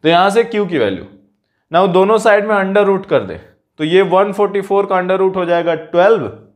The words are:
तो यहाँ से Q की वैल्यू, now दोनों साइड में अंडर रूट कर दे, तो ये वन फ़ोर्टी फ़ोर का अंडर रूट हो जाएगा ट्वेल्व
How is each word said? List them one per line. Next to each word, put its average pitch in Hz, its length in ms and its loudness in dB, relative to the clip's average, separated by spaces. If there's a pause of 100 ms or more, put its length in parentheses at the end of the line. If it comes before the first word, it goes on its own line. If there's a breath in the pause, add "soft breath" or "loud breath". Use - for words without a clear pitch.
तो 156 60 2
यहाँ 180 200 4
से 226 140 0 (120)
Q 208 140 -2
की 165 80 -4
वैल्यू, 98 280 -2 (640)
now 180 220 2
दोनों 196 240 2
साइड 208 300 2
में 214 80 0
अंडर 202 300 0
रूट 190 200 -2
कर 131 180 0
दे, 90 160 -12 (400)
तो 156 40 -4
ये 175 180 2 (140)
वन 196 160 2
फ़ोर्टी 196 300 -2
फ़ोर 196 240 -2
का 190 120 -2
अंडर 185 220 -2
रूट 190 160 0
हो 185 100 -4
जाएगा 170 300 -2 (180)
ट्वेल्व 175 340 2 (280)